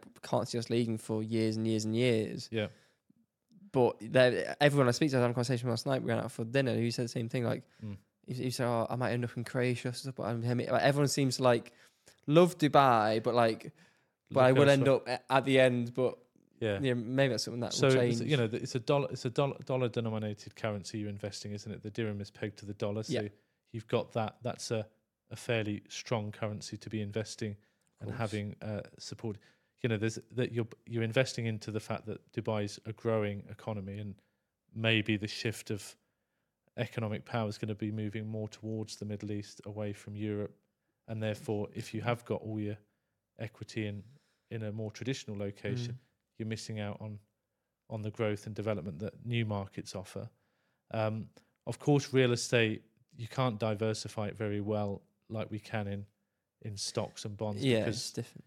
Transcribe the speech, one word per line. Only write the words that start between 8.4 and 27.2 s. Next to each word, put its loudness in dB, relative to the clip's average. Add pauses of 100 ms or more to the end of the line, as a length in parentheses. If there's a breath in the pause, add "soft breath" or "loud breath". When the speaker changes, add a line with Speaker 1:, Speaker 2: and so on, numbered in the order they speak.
Speaker 1:
said, -2
"Oh, 2
I -4
might 0
end 0
up -6
in -6
Croatia." 0
Or -4
stuff, -10
but -6
I'm, -2
like, 0
everyone 6
seems 2
to, -2
like, 4 (540 soft breath)
love 8
Dubai, 6
but, 2
like, 4 (580 soft breath)
but 4
Speaker 2:
Look 10
Speaker 1:
I 10
will 10
end 8
Speaker 2:
elsewhere. 4
Speaker 1:
up -4
a-, 0
at 6
the 6
end. 4
But 0 (420)
Speaker 2:
Yeah. 2
Speaker 1:
yeah, 2
maybe 2
that's 0
something -6
that -2
Speaker 2:
So 4
Speaker 1:
will 8
Speaker 2:
it's, 4
Speaker 1:
change. -2
Speaker 2:
you 4
know, 4
it's -4
a 0
dollar, 0
it's -8
a -2
dollar, 0
dollar 0
denominated -4
currency -6
you're -4
investing, -8
isn't -10
it? -12
The -10
dirham -4
is -10
pegged -8
to -14
the -8
dollar, -4
so -4
Speaker 1:
Yeah. -4 (440)
Speaker 2:
you've -10
got 0
that. -2
That's -6
a, -2 (440)
a -14
fairly -2
strong -4
currency -8
to -12
be -2
investing -4